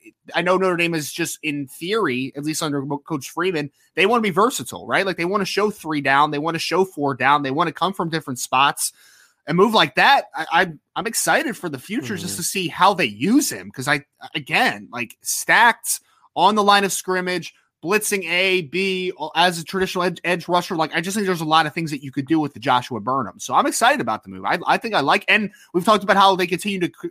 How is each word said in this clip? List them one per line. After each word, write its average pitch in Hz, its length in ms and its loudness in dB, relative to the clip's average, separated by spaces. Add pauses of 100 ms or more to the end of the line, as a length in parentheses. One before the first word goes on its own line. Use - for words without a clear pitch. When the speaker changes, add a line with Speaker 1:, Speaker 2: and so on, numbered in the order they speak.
(340)
Speaker 1:
I 170 80 0
know 180 160 2
Notre 185 180 2
Dame 170 180 0
is 151 160 -4
just - 320 -6
in 143 240 -6
theory, 160 720 -4
at 147 80 -8
least 156 180 -4
under 143 200 -2
Mo-, 143 160 -6
Coach 147 320 -8
Freeman, 165 400 -4 (240)
they 165 100 0
wanna 233 160 0
be 214 80 -2
versatile, 170 580 -2
right? 156 200 0
Like, 180 100 -4
they 170 80 -4
wanna 190 220 -2
show 202 240 0
three 156 320 -6
down, 139 280 4
they 147 80 -4
wanna 165 200 -4
show 175 260 0
four 143 300 -2
down, 135 280 4
they 135 80 -2
wanna 156 220 0
come 185 220 -2
from 170 160 -4
different 151 280 -6
spots. - 540 0 (540)
A 151 80 -2
move 208 180 6
like 185 220 2
that, 226 320 4 (100)
I, 160 160 -6
I, 170 200 2 (220)
I'm 170 120 -6
excited 226 500 0
for 170 140 -8
the 135 80 -8
future 143 400 -6
just 127 160 -8
Speaker 2:
Mm-hmm. - 20 -6
Speaker 1:
to 175 60 -6
see 175 260 -4
how 180 240 4
they 170 140 0
use 170 440 2
him. 95 200 -10
'Cause 131 180 -8
I, 147 160 0 (300)
again, 151 580 -2
like, 120 300 -10
stacked - 760 2 (360)
on 185 180 4
the 214 80 2
line 202 220 4
of 185 80 -2
scrimmage, 180 640 -4 (280)
blitzing 202 420 0
A, 185 380 0
B, 185 480 -2 (240)
as 170 240 2
a 160 60 -8
traditional 185 400 -2
ed-, 175 180 -2
edge 170 240 -2
rusher. 175 300 0
Like, 160 180 -2
I 214 60 0
just 185 160 -4
think 208 100 0
there's 180 140 0
a 165 60 -4
lot 160 180 4
of 151 80 -4
things 170 180 -4
that 143 140 -8
you 135 80 -10
could 139 140 -4
do 160 120 2
with 147 140 -2
the 117 80 -18
Joshua 123 400 0
Burnham. 117 400 -4
So 127 140 -4
I'm 190 120 4
excited 254 360 2
about 110 200 -4
the - 60 -20
move. 95 160 -12
I, 147 220 0
I 147 100 4
think 208 180 -4
I 170 60 2
like, 165 260 2
and 202 240 2 (220)
we've 180 120 0
talked 208 200 4
about 196 140 4
how 196 180 6
they 180 100 0
continue 185 340 -4
to 160 200 0
c-, 175 100 -8